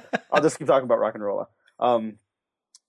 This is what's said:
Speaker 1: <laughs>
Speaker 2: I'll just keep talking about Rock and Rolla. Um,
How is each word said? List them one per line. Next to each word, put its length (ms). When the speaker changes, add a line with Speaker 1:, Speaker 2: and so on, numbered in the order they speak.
Speaker 1:
<laughs> 180
Speaker 2:
I'll 100
just 160
keep 80
talking 180
about 140
Rock 160
and 80
Rolla. 260
Um, 360